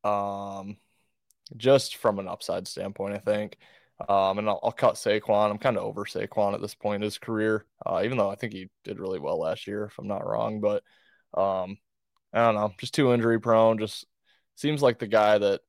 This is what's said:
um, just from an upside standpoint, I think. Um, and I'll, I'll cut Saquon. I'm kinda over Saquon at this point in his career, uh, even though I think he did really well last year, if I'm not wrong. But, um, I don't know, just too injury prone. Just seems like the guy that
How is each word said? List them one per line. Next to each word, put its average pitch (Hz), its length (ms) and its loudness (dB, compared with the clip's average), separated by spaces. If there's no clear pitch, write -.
um, 101 720 -4
just 131 420 4
from 104 220 0
an 95 80 -8
upside 92 400 -6
standpoint, 98 480 -8
I 101 40 -8
think. 104 380 -2
Um, 98 320 2
and 107 100 -2
I'll, 98 140 -2
I'll 113 80 -2
cut - 240 2
Saquon. 104 560 0
I'm 104 80 -6
kinda 120 220 0
over 104 240 -8
Saquon 101 500 -2
at - 60 -8
this 101 140 -10
point 104 220 -4
in 101 60 -4
his 104 160 -4
career, 110 460 -2
uh, 90 180 0
even 123 140 -2
though 196 120 2
I 202 60 -6
think 107 180 -10
he 95 160 -14
did - 160 -10
really 95 200 -6
well 80 200 -4
last 80 280 -4
year, 104 180 -6
if 107 140 -16
I'm 101 80 -12
not 101 180 -6
wrong. 110 360 -2
But, 104 220 0
um, 95 420 -2
I 120 60 2
don't 117 160 6
know, 104 240 -2
just - 160 -10
too 131 180 4
injury 117 260 4
prone. 113 380 6
Just 104 280 -6
seems 147 260 -2
like 123 180 4
the 113 80 -6
guy 107 300 6
that 101 320 2